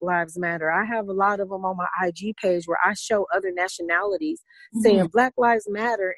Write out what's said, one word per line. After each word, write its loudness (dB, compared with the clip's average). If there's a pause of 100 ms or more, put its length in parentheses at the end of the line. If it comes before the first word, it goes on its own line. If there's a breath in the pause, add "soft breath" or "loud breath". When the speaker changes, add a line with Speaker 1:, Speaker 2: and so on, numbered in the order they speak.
Speaker 1:
Lives -2
Matter. -2
I 2
have -4
a -6
lot 2
of -4
'em -8
on -2
my -2 (140)
I 0
G -6
page 0
where -2
I 2
show -2
other -2
nationalities -2 (320 soft breath)
Speaker 2:
Mm-hmm. 0
Speaker 1:
saying 6
Black 4
Lives 2
Matter, -2